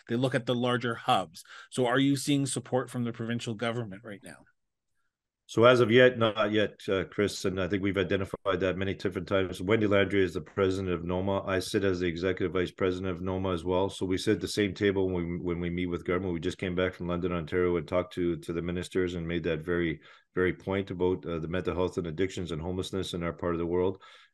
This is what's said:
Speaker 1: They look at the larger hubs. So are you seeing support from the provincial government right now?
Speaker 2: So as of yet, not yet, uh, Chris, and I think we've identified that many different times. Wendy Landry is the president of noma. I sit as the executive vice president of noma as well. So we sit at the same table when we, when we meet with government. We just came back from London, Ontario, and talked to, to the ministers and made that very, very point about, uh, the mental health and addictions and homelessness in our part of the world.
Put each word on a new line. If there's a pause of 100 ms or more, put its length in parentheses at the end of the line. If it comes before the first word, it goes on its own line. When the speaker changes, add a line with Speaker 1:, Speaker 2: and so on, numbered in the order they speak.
Speaker 1:
They
look
at
the
larger
hubs. (280)
So
are
you
seeing
support
from
the
provincial
government
right
now? (1040)
Speaker 2:
So
as
of
yet,
not
yet, (160)
uh,
Chris,
and
I
think
we've
identified
that
many
different
times.
Wendy
Landry
is
the
president
of
noma.
I
sit
as
the
executive
vice
president
of
noma
as
well.
So
we
sit
at
the
same
table
when
we,
when
we
meet
with
government.
We
just
came
back
from
London,
Ontario,
and
talked
to,
to
the
ministers
and
made
that
very, (340)
very
point
about,
uh,
the
mental
health
and
addictions
and
homelessness
in
our
part
of
the
world. (320)